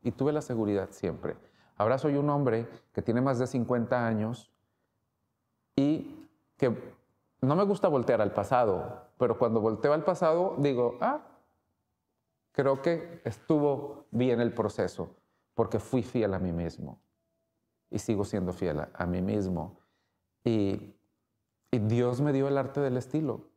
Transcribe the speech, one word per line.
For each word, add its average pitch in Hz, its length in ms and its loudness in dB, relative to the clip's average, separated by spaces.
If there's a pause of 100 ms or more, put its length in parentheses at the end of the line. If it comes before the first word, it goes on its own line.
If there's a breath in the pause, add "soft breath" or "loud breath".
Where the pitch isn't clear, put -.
Y 120 80 0
tuve 139 200 0
la 151 100 0
seguridad 104 500 0
siempre. - 440 -6 (420 soft breath)
Ahora 113 200 2
soy 143 180 0
un 143 140 2
hombre 123 380 2 (260 loud breath)
que 101 80 -4
tiene 120 200 2
más 131 180 2
de 127 80 0
cincuenta 120 580 0
años 113 460 -4 (1200)
y - 520 -2 (300)
que - 360 0 (480)
no 131 140 4
me 190 80 4
gusta 202 240 2
voltear 127 340 4
al 104 120 0
pasado, 104 760 0 (100)
pero 117 200 2
cuando 113 240 2
volteo 110 320 2
al 156 100 0
pasado, 175 560 2
digo, 123 420 0
"Ah, 285 200 -2 (1300)
creo 135 300 2
que - 420 -2
estuvo 147 880 0
bien 120 300 2
el 117 120 2
proceso", 98 600 -4 (380)
porque 110 260 0
fui 127 240 -2
fiel 107 300 0
a 92 60 -2
mí 90 120 -2
mismo. 82 500 -6 (880)
Y 104 100 -4
sigo 101 240 -2
siendo 92 300 -4
fiel 80 260 -2
a, 76 140 -6
a - 120 -4
mí 90 160 -2
mismo. 92 580 -2 (640 soft breath)
Y, 104 520 -2 (760)
y 123 80 0
Dios 120 420 2
me 147 100 2
dio 135 160 2
el 139 100 2
arte 131 220 -2
del 131 180 0
estilo. 139 600 -4